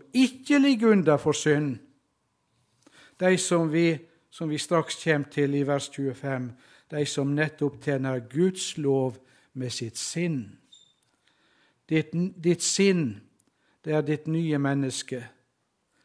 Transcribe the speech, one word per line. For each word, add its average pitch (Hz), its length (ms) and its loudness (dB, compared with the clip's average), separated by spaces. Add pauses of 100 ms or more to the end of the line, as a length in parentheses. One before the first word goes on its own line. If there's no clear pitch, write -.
(140)
ikke 262 460 2
ligger 233 380 4
under 165 240 4
for 151 160 0
synd. 147 400 0 (1400)
De 185 160 4
som 170 340 2
vi, 165 200 4 (380)
som 165 200 -6
vi 151 80 -2
straks - 460 -2
kommer 147 280 0
til 143 240 0
i 143 100 2
vers 143 280 -2
tjuefem, 135 580 -6 (400)
de 147 140 -2
som 139 280 -2
nettopp 147 520 -2
tjener 131 440 -2
Guds 180 480 -2
lov 135 400 0 (360)
med 123 200 -8
sitt 113 240 -10
sinn. 143 600 -6 (1300)
Ditt, 156 240 -2
ditt 170 520 -2
sinn, 190 400 2 (800)
det 156 80 -2
er 151 80 2
ditt 147 240 -4
nye 160 320 -2
menneske, 139 640 -2 (840)